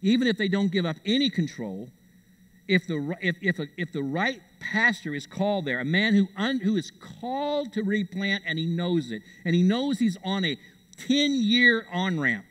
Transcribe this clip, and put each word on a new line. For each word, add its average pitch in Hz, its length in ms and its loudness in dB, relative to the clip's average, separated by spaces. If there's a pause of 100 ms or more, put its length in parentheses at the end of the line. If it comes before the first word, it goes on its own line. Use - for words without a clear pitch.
Even 240 260 2
if 214 80 0
they 208 120 -2
don't 196 220 2
give 180 140 0
up 160 120 -2 (100)
any 254 240 0
control, 117 580 -6 (800)
if 185 180 2
the 160 120 -4
ri-, 147 240 -6
if, 175 180 0
if 185 180 0
a, 151 80 -4 (100)
if 175 160 -6
the 147 100 -4
right 185 380 -4 (320)
pastor 208 420 0
is 143 120 -8
called 196 380 -2
there, 127 160 -2
a 123 40 -6
man 196 300 2
who 196 220 6
un-, 240 240 -2
who 202 160 0
is 170 140 -4 (300)
called 285 520 -4
to 214 100 -4
replant, 196 640 -2
and 160 120 -2
he 160 80 -2
knows 170 440 0
it. 107 120 -8 (220)
And 170 100 2
he 175 80 6
knows 240 360 2
he's 202 260 0
on 190 200 -2
a 151 120 -2 (400)
ten-year 247 920 4
on-ramp. 156 600 0